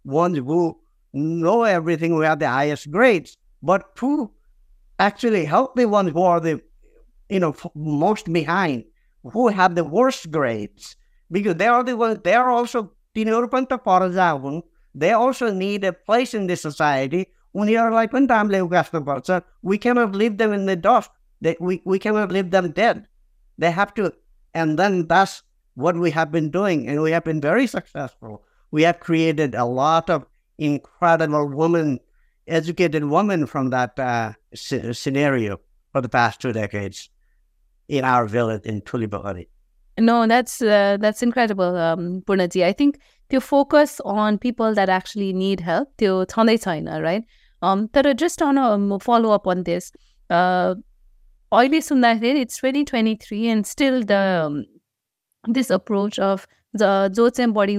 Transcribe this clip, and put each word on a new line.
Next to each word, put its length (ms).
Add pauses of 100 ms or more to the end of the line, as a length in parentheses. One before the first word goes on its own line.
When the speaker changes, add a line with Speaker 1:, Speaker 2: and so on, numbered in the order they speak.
Speaker 1:
ones 320
who 420 (360)
know 480
everything, 480
who 100
have 180
the 100
highest 420
grades, 480 (240)
but 340
to 340 (680)
actually 460
help 300
the 120
ones 260
who 100
are 180
the, 200 (680)
you 120
know, 100
f-, 240
most 580
behind, 520 (380)
who 260
have 260
the 100
worst 460
grades, 640 (340)
because 260
they 100
are 160
the 140
ones, 280
they 100
are 160
also, 420 (220)
तिनीहरू 360
पनि 160
त 180
परजा 560
हुन्, 220 (320)
they 180
also 400
need 320
a 80
place 400
in 140
this 160
society, 640 (280)
उनीहरूलाई 560
पनि 160
त 40
हामीले 360
उकास्नु 380
पर्छ। 380 (200)
We 140
cannot 380
leave 240
them 160
in 100
the 120
dust, 340 (320)
they, 180
we, 240
we 140
cannot 340
leave 180
them 200
dead, 360 (520)
they 120
have 240
to, 160 (440)
and 240
then 280
that's 360 (320)
what 220
we 140
have 220
been 180
doing, 380
and 140
we 80
have 140
been 180
very 240
successful. 760 (280)
We 140
have 160
created 540
a 100
lot 440
of 160 (340)
incredible 920
women, 500 (480)
educated 580
women 420
from 240
that, 280
uh, 340 (220)
sce-, 420
scenario 640 (340)
for 80
the 80
past 320
two 120
decades 560 (800)
in 160
our 220
village 380
in 180
Tulibahari. 640 (500)
Speaker 2:
No, 280
that's, 360
uh, 380
that's 220
incredible, 540
um, 460
Purnaji. 420
I 80
think 280 (280)
त्यो 140
focus 640
on 340
people 360
that 140
actually 440
need 280
help, 280 (100)
त्यो 280
छँदै 360
छैन, 400
right? 220 (380)
Um, 260
तर 280
just 240
on 160
a, 140
um, 300
follow 300
up 160
on 180
this, 280 (380)
uh, 440 (800)
अहिले 300
सुन्दाखेरि 580
it's 180
twenty 260
twenty-three 640
and 180
still 360
the, 440
um, 180 (840)
this 220
approach 480
of 280 (260)
the, 400
जो 180
चाहिँ 220
बढी 260